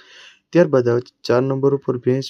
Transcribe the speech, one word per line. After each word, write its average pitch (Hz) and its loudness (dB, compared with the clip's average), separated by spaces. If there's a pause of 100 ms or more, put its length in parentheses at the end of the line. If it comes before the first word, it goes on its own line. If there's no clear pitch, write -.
(500)
ત્યારબાદ 147 2
આવે 120 0
છે - -14 (120)
ચાર 120 0
નંબર 135 0
ઉપર 135 -4
ભેંસ, 127 -2